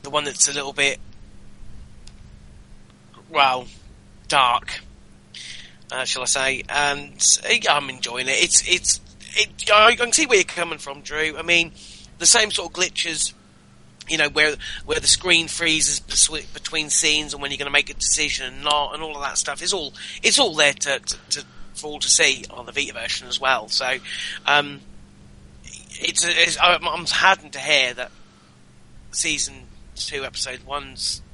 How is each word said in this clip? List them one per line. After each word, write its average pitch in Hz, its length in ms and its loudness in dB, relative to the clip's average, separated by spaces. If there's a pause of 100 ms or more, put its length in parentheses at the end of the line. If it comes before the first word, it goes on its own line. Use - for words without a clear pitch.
The 143 80 -12
one 147 140 0
that's 139 240 0
a 143 60 -4
little 139 200 -6
bit, 139 260 0 (2250)
well, 131 380 2 (600)
dark, 127 520 2 (1120)
uh, 127 140 -4
shall 127 180 -4
I - 20 -4
say. 135 440 0
And, 143 540 0 (200)
uh, 214 280 2
I'm 143 180 2
enjoying 127 380 -6
it. 139 160 4
It's, - 240 4
it's, - 320 2 (360)
it, - 360 -2
I, 214 160 8
I 240 80 6
can 240 160 -2
see 311 140 4
where 247 120 4
you're 175 80 4
coming 165 340 -6
from, 143 220 -12
Drew. 151 360 -4
I 165 60 -10
mean, 170 280 2 (460)
the - 80 -4
same 220 240 6
sort 180 220 -4
of - 20 -20
glitches 170 600 -2 (760)
you 160 80 0
know, 147 120 2
where, 151 260 2 (300)
where 151 140 0
the - 80 0
screen 165 400 4
freezes 156 520 0
beswi-, - 540 0
between 151 360 -4
scenes 151 440 2
and 143 80 -8
when 139 100 -4
you're 139 60 -6
gonna 139 120 -4
make 143 200 2
a 143 40 -12
decision 135 600 -2
and 135 100 -12
not, 147 300 0
and 156 100 -8
all 156 120 -10
of 143 60 -10
that 135 160 -4
stuff 143 240 -4
is 190 120 -2
all, 156 200 -6 (300)
it's 226 160 6
all 196 160 2
there 143 180 4
to, 135 260 -4
to, - 180 -8 (120)
to, 143 160 -6 (280)
for - 140 -10
all 147 120 -10
to - 100 -2
see 143 400 4
on 120 160 -14
the 117 60 -14
Vita 143 220 -4
version 117 340 -6
as 120 120 -4
well. 127 280 0
So, 131 300 -2 (480)
um, 143 360 2 (1200)
it's, - 240 0
it's, 170 360 2
I'm, 175 260 4
I'm 165 180 -4
saddened 165 480 4
to 139 60 -10
hear 131 340 2
that 123 180 -10 (1000)
season 139 540 -4 (300)
two, 139 280 -8
episode 127 400 -8
one's 135 580 -8 (120)